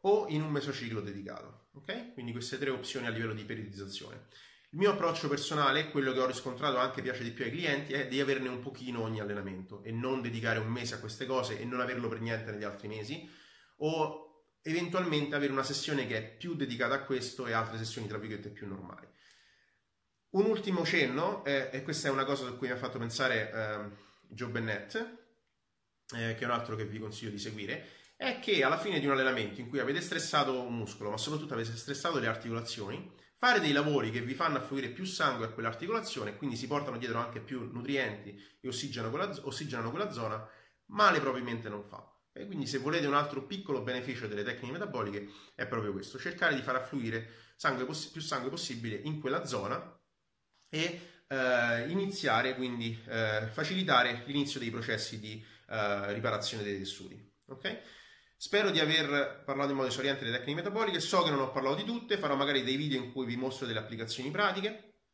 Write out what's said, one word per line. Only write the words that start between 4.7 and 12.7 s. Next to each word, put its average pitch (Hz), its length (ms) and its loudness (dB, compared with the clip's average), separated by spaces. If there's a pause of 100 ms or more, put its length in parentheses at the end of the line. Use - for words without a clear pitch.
Il 151 100 -2
mio 202 100 8
approccio 170 380 2
personale, 147 600 4
quello 135 220 2
che 127 80 2
ho 131 60 4
riscontrato 127 520 0
anche 131 240 2
piace 123 220 -2
di 117 80 -2
più 127 140 -4
ai 113 40 0
clienti, 147 440 0
è 135 140 0
di 131 120 0
averne 131 300 2
un 123 100 -4
pochino 123 420 -6
ogni 110 200 0
allenamento 98 640 -6
e 110 80 -8
non 127 300 0
dedicare 113 380 0
un 110 80 -2
mese 120 280 -2
a 104 40 -8
queste 113 260 -8
cose 123 340 0
e 113 60 -6
non 123 140 -2
averlo 123 300 0
per 107 100 -4
niente 110 320 -2
negli 104 120 -4
altri 104 260 -6